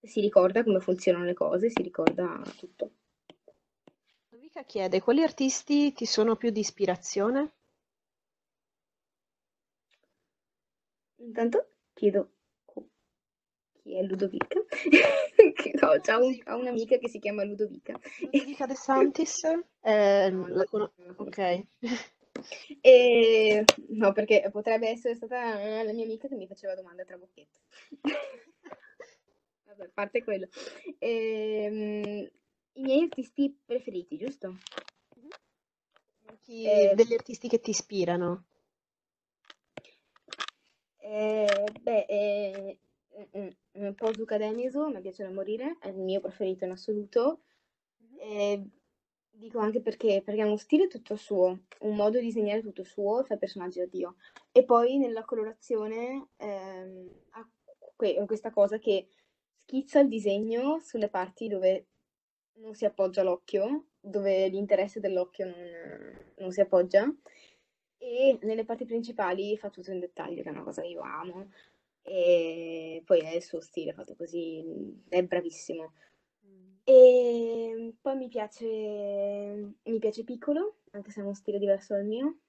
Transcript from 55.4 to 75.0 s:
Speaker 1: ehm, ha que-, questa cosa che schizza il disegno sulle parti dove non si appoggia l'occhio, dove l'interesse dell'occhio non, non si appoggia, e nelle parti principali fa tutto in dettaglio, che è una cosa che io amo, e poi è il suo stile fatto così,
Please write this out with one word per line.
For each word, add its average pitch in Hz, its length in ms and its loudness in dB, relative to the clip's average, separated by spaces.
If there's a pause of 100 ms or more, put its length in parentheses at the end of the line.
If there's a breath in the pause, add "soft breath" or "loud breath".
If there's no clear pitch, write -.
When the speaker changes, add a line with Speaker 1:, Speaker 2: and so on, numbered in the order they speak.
Speaker 1:
ehm, 190 720 -14 (220)
ha 226 180 -20 (480)
que-, 202 300 -2
questa 220 240 -8
cosa 208 280 2
che 196 300 -2 (560)
schizza 269 360 0
il 277 80 6
disegno 220 720 -2
sulle 214 280 -4
parti 190 400 -6
dove 190 380 0 (760)
non 220 140 -16
si 214 100 -8
appoggia 196 380 0
l'occhio, 196 640 -2 (140)
dove 196 480 0
l'interesse 202 520 -2
dell'occhio 185 460 -4
non, 180 80 -12 (840)
non 185 140 -10
si 196 80 -4
appoggia, 190 500 4 (880 soft breath)
e 247 440 2
nelle 220 220 -4
parti 233 220 -8
principali 214 720 -4
fa 208 120 -12
tutto 185 220 -18
in 180 80 -6
dettaglio, 170 420 -12
che 170 60 -10
è 175 40 -10
una 175 100 -12
cosa - 200 -12
che 175 60 -10
io 170 140 -12
amo, 180 480 -12 (520 soft breath)
e 165 1040 0
poi 175 160 4
è 160 140 -8
il 170 80 -4
suo 165 180 -12
stile - 320 -10
fatto - 240 -18
così, 165 480 -10 (440)